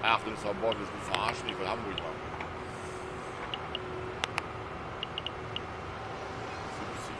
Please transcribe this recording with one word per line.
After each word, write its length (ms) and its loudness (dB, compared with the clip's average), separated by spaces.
Ach, 200 10
das 100 2
ist 100 -2
Hamburg, 340 6
wir 80 0
sind 180 -4
verarschen, 440 4
ich 100 -2
will 100 2
Hamburg 260 0
machen. 260 0
Siebzig 440 -4